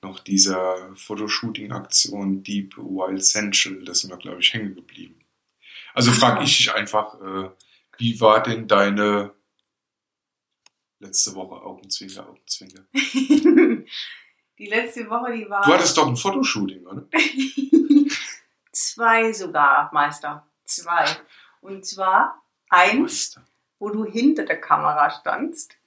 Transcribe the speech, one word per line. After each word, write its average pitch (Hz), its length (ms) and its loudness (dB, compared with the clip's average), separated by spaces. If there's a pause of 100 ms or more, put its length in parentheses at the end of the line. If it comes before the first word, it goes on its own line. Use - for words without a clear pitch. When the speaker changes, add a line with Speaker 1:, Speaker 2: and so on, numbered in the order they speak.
Speaker 1:
noch 95 160 -14
dieser 92 760 -2
Fotoshooting-Aktion 104 1500 -4
Deep 98 340 -8
Wild 95 460 -6
Sensual, 98 600 -2
da 90 120 -14
sind 95 160 -4
wir, 90 60 -16
glaub 90 220 -16
ich, - 140 2
hängen 104 220 -8
geblieben. - 440 -20 (720)
Also 120 180 2
frag 120 280 4
Speaker 2:
Ah. - 40 -2
Speaker 1:
ich 127 140 2
dich - 160 2
einfach, 107 480 -4
äh, 95 280 -8 (480)
wie 117 240 -2
war 107 220 6
denn 110 240 -4
deine 104 640 2 (1700)
letzte 101 360 -2
Woche? 92 280 -12
Augenzwinker, 95 680 -12
Augenzwinker. - 540 -14 (100)
Speaker 2:
<laughs> 269 920 4 (720)
Die 208 100 -18
letzte 226 420 -4
Woche, 240 240 -4
die 214 160 -10
war 202 140 -2
Speaker 1:
Du 202 100 6
hattest 180 240 4
doch 147 100 4
ein 127 100 -2
Fotoshooting, 110 680 -4
oder? 90 260 -16
Speaker 2:
<laughs> - 1600 0
Zwei 226 640 2
sogar, 147 580 2
Meister. 147 540 -2 (200)
Zwei. 170 400 -2 (560)
Und 190 240 -14
zwar - 580 0 (260)
eins, 190 300 6 (360)
Speaker 1:
Meister. - 80 -20 (360)
Speaker 2:
wo 202 100 -6
du 214 160 -4
hinter 247 400 2
der - 160 -4
Kamera 151 480 2
standst - 680 -8 (120)